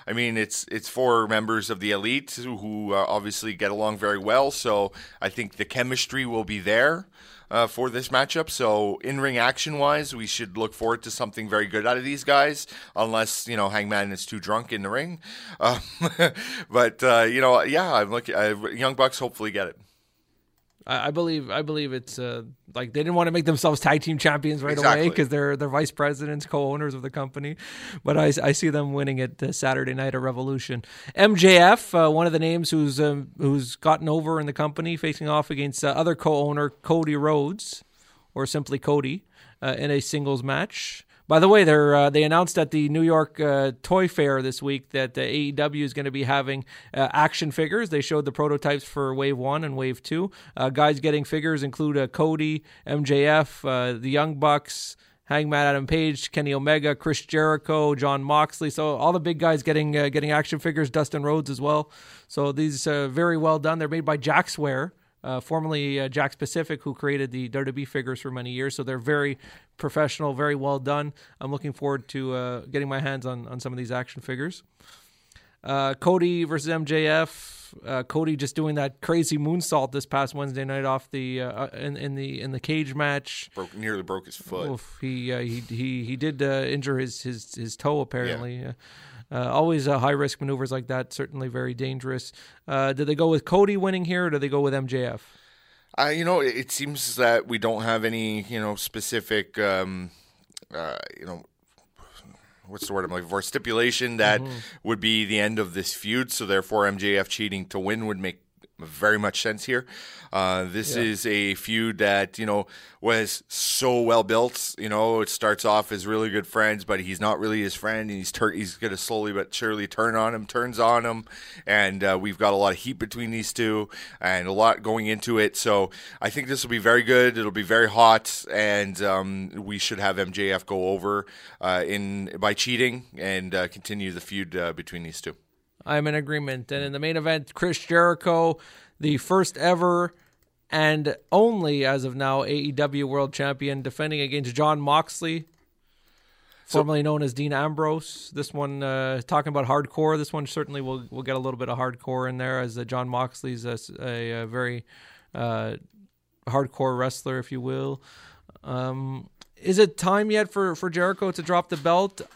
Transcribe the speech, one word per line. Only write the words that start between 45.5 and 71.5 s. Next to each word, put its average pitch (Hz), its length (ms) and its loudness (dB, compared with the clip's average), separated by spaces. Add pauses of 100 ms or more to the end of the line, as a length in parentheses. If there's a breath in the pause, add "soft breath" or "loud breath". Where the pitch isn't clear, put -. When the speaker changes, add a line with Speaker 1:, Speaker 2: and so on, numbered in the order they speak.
Speaker 2:
W 147 340 -2
is 127 80 -6
gonna 139 160 -6
be 135 140 -4
having, 135 420 0 (260 loud breath)
uh, 135 220 0
action 151 380 2
figures. 170 400 -2
They 147 100 2
showed 151 240 0
the 139 60 -4
prototypes 147 520 0
for 135 300 -4
Wave 135 240 0
one 139 260 -2
and 139 140 -6
Wave 131 240 -4
two. 180 300 -4 (260 loud breath)
Uh, 131 140 0
guys 147 280 4
getting 147 240 2
figures 156 380 0
include, 143 360 -2
uh, 135 100 2
Cody, 156 560 0 (240 loud breath)
M 147 160 0
J 143 240 4
F, 151 360 2
uh, 123 300 0
the 120 160 -6
Young 147 300 2
Bucks, - 580 0 (280 soft breath)
Hangman 147 420 2
Adam 139 180 2
Page, 156 460 0
Kenny 147 200 -2
Omega, 147 440 2
Chris 147 260 -2
Jericho, 156 720 2
Jon 139 300 0
Moxley. 151 480 2
So 151 240 -2
all 143 180 4
the 180 60 0
big 165 180 -2
guys 160 240 4
getting, 151 340 0
uh, 147 140 2
getting 147 220 0
action 151 260 0
figures, 151 320 0
Dustin 147 320 -2
Rhodes 147 300 0
as 123 100 -8
well. 151 300 0 (360 loud breath)
So 143 240 -2
these, 143 360 -2
uh, 143 200 0
very 165 300 2
well 160 220 2
done. 156 180 0
They're 156 100 -2
made 160 120 -4
by 151 180 0
Jackswear, 147 760 0 (300)
uh, 131 180 -6
formerly, 151 580 -2
uh, 135 100 -2
Jakks 139 300 -2
Pacific, 151 420 -4
who 139 140 -6
created 139 340 -2
the 123 200 -8
W 135 160 -4
W 135 180 -6
E - 20 -8
figures 131 340 -6
for 135 120 -10
many 123 180 -8
years. 131 240 -4
So - 80 -6
they're 131 160 -6
very 139 400 0 (400 loud breath)
professional, 151 560 -2
very 147 220 0
well 139 220 0
done. 143 360 -4 (260 soft breath)
I'm 135 120 -8